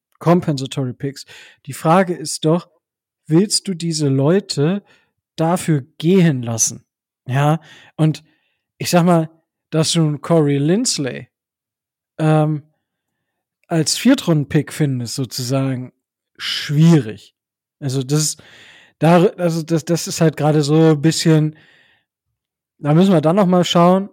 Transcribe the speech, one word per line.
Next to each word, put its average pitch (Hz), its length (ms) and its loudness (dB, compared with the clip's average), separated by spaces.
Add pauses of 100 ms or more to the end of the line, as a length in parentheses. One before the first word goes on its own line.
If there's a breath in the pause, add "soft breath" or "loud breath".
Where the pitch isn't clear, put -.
(180)
Compensatory 139 760 -2
Picks. - 320 -10 (400 loud breath)
Die 131 80 -12
Frage 175 400 0
ist 156 300 -10
doch, 165 260 0 (560)
willst 185 420 0
du 190 60 -6
diese 160 340 -4
Leute 160 760 0 (540 soft breath)
dafür 160 460 0 (160)
gehen 165 440 2
lassen? 117 440 -6 (420)
Ja, 147 320 0 (360 loud breath)
und 156 280 -2 (540)
ich - 120 -8
sag 170 140 2
mal, 165 260 2 (400)
dass 156 220 0
du 170 80 0
einen 151 220 0
Corey 147 360 2
Linsley, 151 680 -2 (920)
ähm, 156 460 0 (1040)
als 160 280 -2
Viertrunden-Pick 160 760 0
findest, 131 420 -4
sozusagen, 127 800 -4 (440)
schwierig. 147 1000 0 (420)
Also 135 240 -6
das 147 180 -2
ist, - 220 -6 (560 loud breath)
da, 170 280 4 (100)
also 170 260 -4
das, 156 220 -2
das 170 240 -4
ist - 120 -8
halt 160 160 2
gerade 151 260 2
so 143 120 0
ein 160 280 4
bisschen, 156 540 0 (1200 soft breath)
da 147 160 0
müssen 190 180 4
wir 160 80 4
dann 160 160 0
noch 202 100 2
mal 180 180 2
schauen, 185 480 2